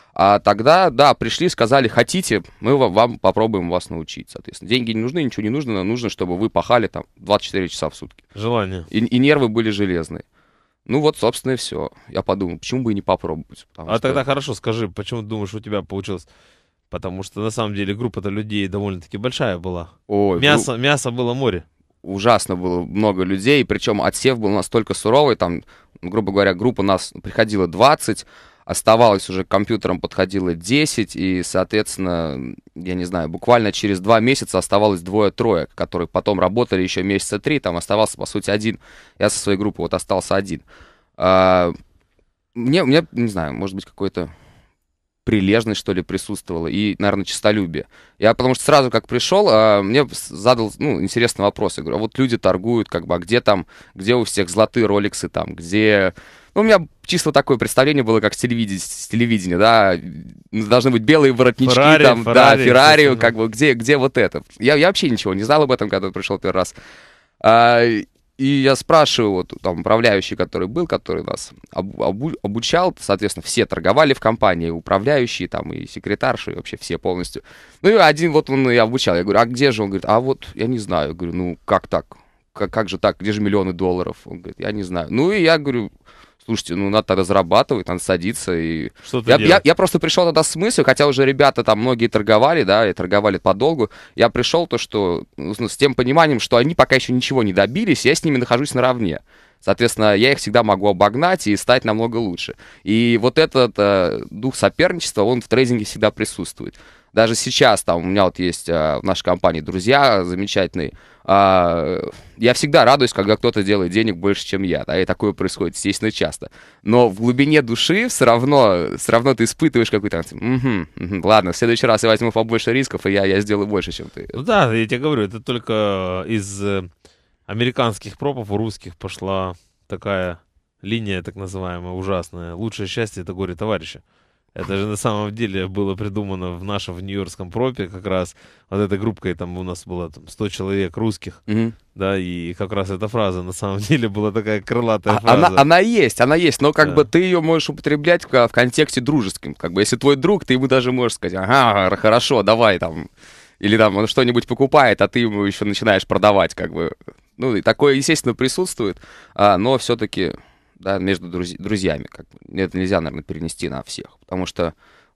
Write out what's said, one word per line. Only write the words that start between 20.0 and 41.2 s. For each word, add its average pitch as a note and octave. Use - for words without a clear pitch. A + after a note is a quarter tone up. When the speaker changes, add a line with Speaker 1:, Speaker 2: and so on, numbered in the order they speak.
Speaker 1:
Ой, G2+
Speaker 2:
Мясо, C#3+
Speaker 1:
ну, A2+
Speaker 2:
мясо C3+
было A#2+
море. G#2+
Speaker 1:
ужасно G2
было F2+
много F#2+
людей, G2+
причем G2+
отсев A#2+
был G#2+
настолько G#2+
суровый, B2+
там, F2
грубо G2
говоря, G2
группа A2
нас F#2+
приходила G#2+
двадцать, A2
оставалось A2
уже F#2
к -
компьютерам G2
подходило F#2
десять, A2
и, F#2
соответственно, E2+
я F2+
не F2+
знаю, F2
буквально G#2+
через G2+
два A2
месяца A#2
оставалось G2+
двое-трое, G2
которые F2
потом F#2
работали F#2+
еще F#2
месяца G2
три, D3
там F2
оставался, G#2
по G2
сути, G2
один. G#2+
Я G#2
со -
своей G2+
группой G2+
вот E2+
остался F#2
один. G2
А, F#2